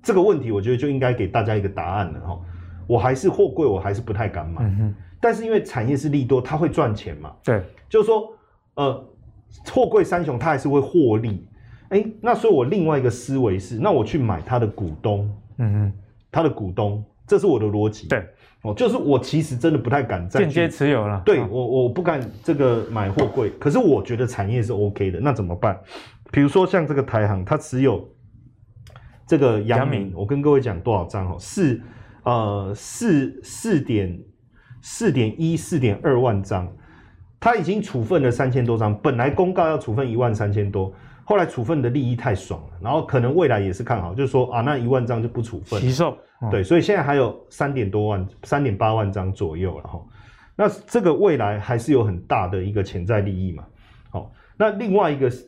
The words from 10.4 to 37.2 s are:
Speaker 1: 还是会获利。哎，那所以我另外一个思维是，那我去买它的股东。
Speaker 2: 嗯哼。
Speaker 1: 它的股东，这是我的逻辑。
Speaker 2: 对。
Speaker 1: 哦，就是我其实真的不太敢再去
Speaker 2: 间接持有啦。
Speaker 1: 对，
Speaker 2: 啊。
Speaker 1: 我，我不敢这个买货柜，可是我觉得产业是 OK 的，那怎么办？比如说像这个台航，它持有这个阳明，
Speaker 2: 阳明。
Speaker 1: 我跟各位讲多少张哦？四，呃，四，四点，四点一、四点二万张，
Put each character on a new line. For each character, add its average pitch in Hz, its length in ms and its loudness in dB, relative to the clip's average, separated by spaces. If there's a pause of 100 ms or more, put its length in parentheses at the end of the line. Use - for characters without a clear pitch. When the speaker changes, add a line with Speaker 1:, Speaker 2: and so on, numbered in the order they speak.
Speaker 1:
还 139 80 2
是 147 100 -2
会 139 120 4
获 131 360 0
利。 110 300 -4 (440)
哎， 208 140 2 (160)
那 240 140 2
所 240 160 2
以 - 20 6
我 131 120 4
另 165 220 0
外 151 120 2
一 127 40 0
个 123 60 2
思 135 300 -4
维 101 200 2
是， 110 200 -8
那 196 120 2
我 127 140 2
去 151 140 -2
买 98 260 0
它 123 140 -2
的 117 80 2
股 95 340 -6
东。 104 300 -2 (280)
Speaker 2:
嗯 110 140 0
哼。 101 200 0 (380)
Speaker 1:
它 165 120 0
的 151 80 4
股 95 220 -8
东， 104 300 -2 (240)
这 - 120 4
是 - 80 2
我 135 120 4
的 107 60 0
逻 104 240 0
辑。 104 200 -8
Speaker 2:
对。 113 140 0 (400)
Speaker 1:
哦， 107 120 -6
就 240 140 2
是 233 100 0
我 143 200 2
其 147 220 -2
实 143 160 -6
真 160 160 2
的 139 60 2
不 113 100 -4
太 139 140 2
敢 92 260 -6
再 135 120 0
去 156 100 2
Speaker 2:
间 165 180 2
接 - 0 -
持 143 220 0
有 113 160 2
啦。 98 180 -4
Speaker 1:
对， 196 140 4
Speaker 2:
啊。 117 120 -2
Speaker 1:
我， 123 160 -2
我 123 220 2
不 147 140 -2
敢 160 180 0 (220)
这 165 120 0
个 123 360 4
买 107 200 -2
货 107 160 2
柜， 107 320 -2
可 147 120 0
是 190 80 2
我 147 240 4
觉 117 120 -6
得 120 120 0
产 101 240 -4
业 123 120 0
是 107 120 -2
OK 101 360 0
的， 87 100 -6
那 139 120 2
怎 110 100 -2
么 87 120 -4
办？ 98 240 0 (520)
比 139 100 2
如 143 80 6
说 185 180 4
像 180 200 2
这 151 60 -4
个 139 100 2
台 107 240 0
航， 98 180 0
它 151 120 0
持 131 240 -4
有 117 260 2 (1200)
这 160 120 4
个 117 240 4
阳 117 260 2
明， 123 120 -2
Speaker 2:
阳 98 60 -6
明。 95 80 -10
Speaker 1:
我 101 120 -6
跟 139 160 -2
各 147 80 4
位 139 100 6
讲 107 200 -6
多 113 140 0
少 90 100 0
张 92 260 -4
哦？ 82 80 -8
四， 135 420 -2 (420)
呃， 101 520 -2
四， 151 680 0
四 214 360 -2
点， 95 380 -2 (600)
四 - 320 0
点 110 260 0
一、 160 200 0
四 165 200 -4
点 113 240 2
二 135 160 4
万 110 240 2
张， 92 240 -4 (720)